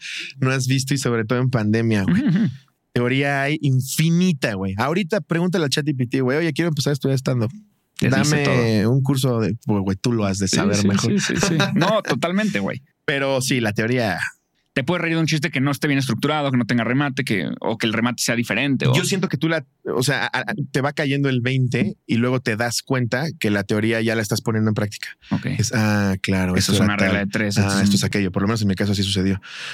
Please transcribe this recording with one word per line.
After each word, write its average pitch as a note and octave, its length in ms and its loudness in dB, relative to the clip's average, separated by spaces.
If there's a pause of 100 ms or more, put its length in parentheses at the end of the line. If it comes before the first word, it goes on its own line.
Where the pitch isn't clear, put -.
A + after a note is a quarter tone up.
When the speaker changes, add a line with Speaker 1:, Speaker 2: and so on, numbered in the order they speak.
(380)
Speaker 1:
no C3 120 2
has C3 160 0
visto? C3 280 0
Y C3 40 0
sobre A#2 260 0
todo B2 160 0
en B2+ 100 2
pandemia, A2 540 2
güey. F3+ 220 2
Speaker 2:
Ujú, F3+ 120 4
ujú. F#3 120 2 (440)
Speaker 1:
Teoría C#3 480 0
hay D3+ 180 0
infinita, D3 960 2
güey. F#2+ 240 -2
Ahorita E3 420 0
pregúntale E3+ 460 0
a - 20 -2
chat D3 160 -2
G C#3+ 120 -2
P B2+ 100 -2
T, C3+ 140 -2
güey, C3 180 2
"Oye, E3 140 0
quiero E3 160 0
empezar D3 240 0
a - 20 0
estudiar C3+ 240 0
stand-up. B2 320 0 (480)
Speaker 2:
Te - 100 0
dice C3+ 100 2
Speaker 1:
Dame D3 260 2
Speaker 2:
todo. A#2 480 4
Speaker 1:
un C3+ 100 4
curso C3 380 2
de", G#2+ 160 0 (100)
pues, G2+ 160 2
güey, F#2+ 180 0
tú B2 120 0
lo A2 120 0
has G2 140 0
de G2 100 -2
Speaker 2:
Sí, - 80 0
Speaker 1:
saber F#2+ 200 2
Speaker 2:
sí, G3+ 120 2
Speaker 1:
mejor. G3 320 2
Speaker 2:
sí, - 140 -2
sí, F#3+ 140 2
sí. E3 80 0
Speaker 1:
<laughs> - 180 0
Speaker 2:
No, G3+ 280 2
totalmente, F#3+ 580 0
güey. - 220 -6 (220)
Speaker 1:
Pero C3+ 380 0
sí, C3+ 180 0
la G#2 120 0
teoría A2+ 460 0 (560)
Speaker 2:
Te C3+ 100 -2
puedes F3 180 0
reír E3 140 -2
de E3 40 2
un D#3 60 2
chiste D3+ 240 -2
que C3+ 100 -4
no C#3 100 0
esté C#3+ 160 -2
bien C#3 120 2
estructurado, C#3 520 -2
que B2+ 60 0
no A#2+ 80 2
tenga A#2+ 180 0
remate, C3+ 420 -2
que, F#2+ 220 -2 (140)
o A2+ 160 -2
que A#2 100 -4
el A2 60 0
remate A#2 300 -2
sea B2 140 0
diferente, A#2+ 500 -2
o C3 80 4
Speaker 1:
Yo F3 100 2
siento F#3+ 240 -2
que D3+ 80 -2
tú D#3+ 140 -2
la, D#3+ 160 -2 (180)
o F#2 180 -2
sea, B2+ 220 0
a, B2 140 -4
a, C3 60 -4 (260)
te C3+ 100 0
va C#3+ 140 -2
cayendo C#3 340 0
el B2+ 140 0
veinte B2 640 0
y A2+ 100 0
luego B2 240 0
te A2+ 160 -2
das A#2 260 -2
cuenta B2+ 440 -2 (120)
que G#2+ 120 -2
la G2+ 140 0
teoría A2+ 360 0
ya A2+ 160 0
la A2+ 60 0
estás G#2+ 180 -2
poniendo A2 300 0
en G#2+ 40 0
práctica. G#2 340 -4 (220)
Speaker 2:
Ok. - 140 -4 (140)
Speaker 1:
Es, - 160 -2
"Ah, G#2 480 2
claro, F#2 340 0
Speaker 2:
Eso F#2 40 4
Speaker 1:
esto F#2+ 120 0
Speaker 2:
es G#2+ 60 4
Speaker 1:
era G#2+ 80 4
Speaker 2:
una G#2 100 2
regla G2 220 2
Speaker 1:
tal. G2+ 80 0
Speaker 2:
de G2 60 -6
tres, G#2 260 0
Speaker 1:
Ah, G2+ 60 4
Speaker 2:
entonces G2 200 2
Speaker 1:
esto G2+ 120 4
es G2 80 0
aquello". F#2+ 280 0
Por G2 100 -2
lo G2 60 2
menos A2+ 140 0
en G2+ 60 2
mi F#2+ 60 2
caso G2+ 180 0
así G2 100 0
sucedió. F#2+ 400 0 (320)